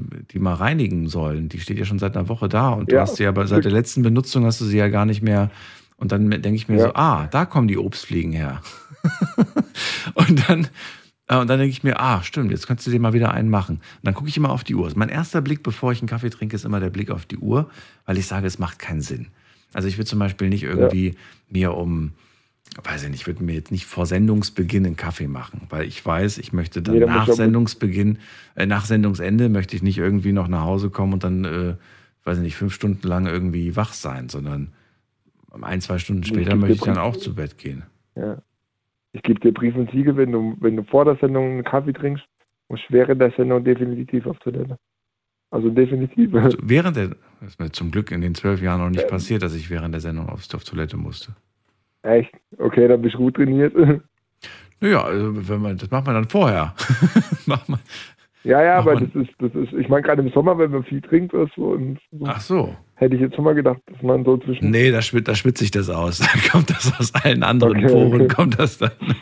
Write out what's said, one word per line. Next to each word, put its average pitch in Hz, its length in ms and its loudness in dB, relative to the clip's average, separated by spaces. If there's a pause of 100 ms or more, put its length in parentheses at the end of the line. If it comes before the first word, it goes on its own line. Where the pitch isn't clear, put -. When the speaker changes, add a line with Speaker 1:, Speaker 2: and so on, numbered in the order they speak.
(320)
Speaker 1:
die 98 80 -6
mal 92 160 0
reinigen 92 520 0
sollen. 78 400 -4
Die 87 120 -10
steht 90 180 -6
ja 98 80 -4
schon 101 140 -2
seit 98 180 -4
einer 92 100 -2
Woche 107 220 -4
da 120 200 0
und 107 220 -2
du 123 40 6
Speaker 2:
Ja, 135 80 6
Speaker 1:
hast - 140 -4
sie 101 100 0
aber 98 200 0
seit 104 180 4
der 101 60 0
Speaker 2:
stimmt. - 40 2
Speaker 1:
letzten 123 280 0
Benutzung 120 420 2
hast 113 160 0
du 113 40 -4
sie 104 120 0
ja 104 100 4
gar 101 180 2
nicht 104 160 0
mehr." 101 300 2 (460)
Und - 140 -4
dann 104 160 2
me-, 104 120 0
denke 104 160 -2
ich 110 140 -6
mir 107 80 4
Speaker 2:
Ja. 113 100 6
Speaker 1:
so, - 80 -2
"Ah, 110 320 2
da 156 180 0
kommen 123 220 2
die 98 100 0
Obstfliegen 85 540 -4
her." 78 300 -4 (420)
<laughs> - 1120 -4
Und 160 340 4
dann, 165 180 2 (600)
äh, 127 100 2
und 123 120 2
dann 131 100 2
denke 135 120 2
ich 131 120 -10
mir, 135 160 0
"Ah, 123 240 0
stimmt, 120 280 -2
jetzt - 160 -6
könntest 123 200 -4
du 123 40 -2
dir 120 80 2
mal 113 140 2
wieder 117 180 2
einen 110 180 0
machen." 95 280 0
Und - 60 -14 (200)
dann 98 100 0
gucke 143 160 -8
ich 143 80 -4
immer 147 140 2
auf 131 120 -4
die - 120 -4
Uhr. 85 200 -2
Mein 110 140 0
erster 165 320 -4
Blick, 143 220 -4
bevor 123 300 -2
ich 117 80 -4
einen 117 80 -4
Kaffee 117 200 -6
trinke, 110 260 -8
ist 101 100 -8
immer 104 140 -2
der 92 100 -2
Blick 95 220 -6
auf 92 140 -8
die - 120 -12
Uhr, 147 320 0 (360)
weil 92 120 -2
ich 92 100 -2
sage, 95 200 -4
es 90 120 -6
macht 85 200 -6
keinen 78 220 -6
Sinn. 64 260 -10 (460)
Also 95 140 -4
ich 95 100 -6
würde 110 120 -6
zum 104 100 -2
Beispiel 95 300 -2
nicht 101 140 -2
Speaker 2:
Ja. - 60 -6
Speaker 1:
irgendwie 92 460 -2 (340)
mir 92 260 -2
um, 82 360 -4 (720)
weiß 76 200 -8
ich 73 60 -10
nicht, 67 120 -10
ich - 60 -14
würde 87 160 -8
mir 85 100 -4
jetzt 80 180 -8
nicht 92 140 -6
vor 87 200 -6
Sendungsbeginn 98 800 0
einen 82 100 -2
Kaffee 80 320 -8
machen, 65 420 -12
weil 78 180 -8
ich - 160 -16
weiß, 95 360 -2
ich - 140 -14
möchte 87 280 -4
dann 107 140 0
Speaker 2:
Nee, 117 60 6
dann 117 80 4
Speaker 1:
nach 95 100 2
Speaker 2:
muss 113 80 2
ich 120 60 6
auch 113 40 0
Speaker 1:
Sendungsbeginn, 110 800 2 (380)
äh, 95 100 0
nach 101 200 0
Sendungsende 104 640 2
möchte 98 260 0
ich 90 80 -6
nicht 95 160 0
irgendwie 98 320 0
noch 95 160 0
nach 87 180 -2
Hause 98 240 -2
kommen 98 240 -2
und 92 100 -4
dann, 92 220 -2
äh, 87 300 -4 (480)
weiß 87 140 -2
ich 87 60 0
nicht, 80 120 -6
fünf 95 180 -4
Stunden 98 340 -4
lang 90 200 0
irgendwie 87 480 -2
wach 110 180 -4
sein, 64 360 -10
sondern 71 400 -8 (920)
ein, 92 200 -6
zwei 90 180 -4
Stunden 92 240 -4
Speaker 2:
Ich 104 60 -6
Speaker 1:
später 98 220 0
Speaker 2:
geb 101 100 4
Speaker 1:
möchte 101 120 4
Speaker 2:
dir - 20 -
Speaker 1:
ich 104 60 -2
dann 95 140 0
Speaker 2:
Prinzip 87 80 -2
Speaker 1:
auch 117 140 -2
zu - 180 -8
Bett 76 220 -10
gehen. 69 260 -12 (320)
Speaker 2:
Ja. 107 220 -8 (720)
Ich - 120 -14
geb 110 180 2
dir 117 100 6
Brief 117 240 -2
und 120 160 -2
Siegel, 139 260 2
wenn 131 140 2
du, 113 280 -2
wenn 113 160 2
du 110 80 -4
vor 139 200 4
der 147 120 4
Sendung 131 300 0
einen 127 180 -4
Kaffee 139 300 -2
trinkst, 143 300 -6 (460)
musst - 200 -10
du 135 40 -4
während 127 260 4
der 123 120 4
Sendung 123 320 0
definitiv 123 640 -2
auf - 100 -8
Toilette. 131 400 -8 (720)
Also 113 200 0
definitiv. 131 640 2
Speaker 1:
Also 117 260 4
während 156 340 2
der, 101 120 -2 (340)
das 98 80 -18
ist - 100 -16
mir 82 120 -6
zum 87 180 -6
Glück 104 220 -4
in 87 100 -4
den 87 140 -2
zwölf 98 260 -2
Jahren 90 200 0
noch 87 100 0
nicht 87 140 0
Speaker 2:
Ähm. - 40 -2
Speaker 1:
passiert, 98 320 -2
dass 82 140 -4
ich 82 160 -10
während 82 240 -6
der 80 60 -6
Sendung 82 280 -6
auf, - 140 -12 (100)
auf - 100 -10
Toilette 80 320 -8
musste. 78 360 -10 (720)
Speaker 2:
Echt? 113 280 2 (280)
Okay, 120 280 4
dann 120 140 4
bist 117 140 0
du 127 40 -4
gut 127 160 2
trainiert. 139 400 2
<laughs> 147 280 4 (800)
Speaker 1:
Naja, 196 220 4
also 101 460 -2
wenn 104 120 -2
man, 98 160 -4
das 98 140 -8
macht 131 140 0
man 127 100 0
dann 113 140 0
vorher. 101 440 2 (380)
<laughs> - 360 2
Macht 135 200 -2
man, 131 120 -4 (680)
Speaker 2:
Ja, 135 180 6
ja, 180 140 6
Speaker 1:
macht 165 100 4
Speaker 2:
aber 151 140 8
Speaker 1:
man 131 120 -2
Speaker 2:
das 139 100 -2
ist, - 160 -14
das 123 140 -4 (100)
ist, 117 100 -8
ich 131 160 -2
meine 143 140 2
gerade 147 180 2
im 131 100 0
Sommer, 165 260 4
wenn 160 140 2
man 131 140 -4
viel 139 160 -6
trinkt 175 320 0
oder 156 200 0
so, - 180 -4
und 135 280 -4 (180)
so 143 80 -8
Speaker 1:
Ach 117 140 -4
so. 113 380 -2 (180)
Speaker 2:
hätte 131 200 4
ich 123 60 2
jetzt 135 140 0
schon 147 80 -2
mal 151 120 6
gedacht, 135 320 2
dass - 140 -20
man 127 220 2
so 131 140 6
zwischen 123 340 -2
Speaker 1:
Nee, 120 200 6
da 113 100 2
schwit-, 113 260 0
da 107 80 2
schwitze 120 300 0
ich 95 60 0
das 95 180 -2
aus. 85 300 -2
<laughs> - 0 -
Da - 100 2 (200)
kommt 170 200 4
das 131 280 0
aus - 160 -2
allen 123 300 2
anderen 117 360 4
Speaker 2:
Okay, 120 100 6
Speaker 1:
Poren, 123 320 6
Speaker 2:
okay. 131 120 6
Speaker 1:
kommt 135 240 2
das - 200 0
dann. 110 140 0 (300)